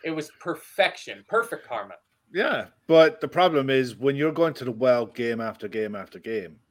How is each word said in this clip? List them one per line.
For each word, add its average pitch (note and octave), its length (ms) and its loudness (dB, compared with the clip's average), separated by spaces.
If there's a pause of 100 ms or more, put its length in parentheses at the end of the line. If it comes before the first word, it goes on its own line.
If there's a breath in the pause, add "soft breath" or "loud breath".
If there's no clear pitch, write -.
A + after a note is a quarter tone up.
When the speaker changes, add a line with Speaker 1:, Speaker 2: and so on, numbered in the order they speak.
Speaker 1:
it D#3+ 80 -6
was D#3 260 -8
perfection, D#3 880 -4
perfect A3+ 400 -4
karma. G2+ 300 -10 (360)
Speaker 2:
Yeah, F3+ 340 -2 (220)
but D#3+ 320 6
the D3 80 -6
problem D#3 420 2
is B2+ 240 2
when C3+ 220 -2
you're D#3 160 0
going D#3+ 220 0
to C3 100 -12
the B2 80 -4
well A#2+ 340 2
game A#2 340 -4
after A2 280 -8
game G#2 260 -6
after F#2+ 240 -14
game F#2 400 -8 (120)